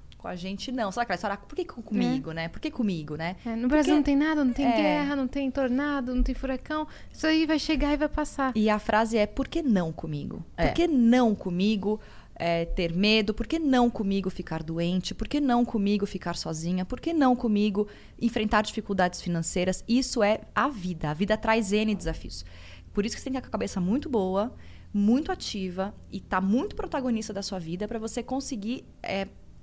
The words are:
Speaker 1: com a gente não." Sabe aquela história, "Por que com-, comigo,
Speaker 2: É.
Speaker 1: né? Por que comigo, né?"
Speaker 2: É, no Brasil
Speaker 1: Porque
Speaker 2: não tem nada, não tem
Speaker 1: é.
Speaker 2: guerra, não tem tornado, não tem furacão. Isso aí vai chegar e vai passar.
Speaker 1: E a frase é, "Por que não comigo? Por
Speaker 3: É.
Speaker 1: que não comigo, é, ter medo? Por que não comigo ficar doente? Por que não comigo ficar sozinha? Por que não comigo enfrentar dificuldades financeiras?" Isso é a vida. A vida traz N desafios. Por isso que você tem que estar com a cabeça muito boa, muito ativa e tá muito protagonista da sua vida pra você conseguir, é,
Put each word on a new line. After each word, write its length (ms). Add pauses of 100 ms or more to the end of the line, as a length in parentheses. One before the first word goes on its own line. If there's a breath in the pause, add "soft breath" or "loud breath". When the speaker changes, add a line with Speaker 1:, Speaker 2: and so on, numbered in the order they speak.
(180)
Speaker 1:
com 100
a 80
gente 380
não." 180
Sabe 120
aquela 120
história, 220
"Por 180
que 80
com-, 180
comigo, 500
Speaker 2:
É. 20
Speaker 1:
né? 160
Por 100
que 100
comigo, 460
né?" 300
Speaker 2:
É, 100
no 140
Brasil 240
Speaker 1:
Porque 20
Speaker 2:
não 80
tem 140
nada, 260
não 100
tem 120
Speaker 1:
é. 100
Speaker 2:
guerra, 400
não 120
tem 220
tornado, 640
não 100
tem 120
furacão. 500 (280 loud breath)
Isso 120
aí 200
vai 140
chegar 340
e 40
vai 120
passar. 460
Speaker 1:
E 140
a 100
frase 380
é, 80
"Por 220
que 140
não 320
comigo? 500 (140)
Por 80
Speaker 3:
É. 60
Speaker 1:
que 160
não 460
comigo, 680 (400 loud breath)
é, 220
ter 300
medo? 400
Por 120
que 140
não 300
comigo 400
ficar 340
doente? 500
Por 140
que 140
não 240
comigo 400
ficar 320
sozinha? 480
Por 160
que 100
não 240
comigo 500 (360 loud breath)
enfrentar 400
dificuldades 600
financeiras?" 680
Isso 360
é 160 (160)
a 140
vida. 400
A 40
vida 220
traz 380
N 200
desafios. 520 (480 loud breath)
Por 120
isso 100
que 60
você 40
tem 80
que 60
estar 100
com 0
a 100
cabeça 220
muito 280
boa, 440 (400 loud breath)
muito 400
ativa 600 (160)
e 120
tá 180
muito 380
protagonista 560
da 80
sua 180
vida 300
pra 100
você 240
conseguir, 640 (180)
é, 240 (360)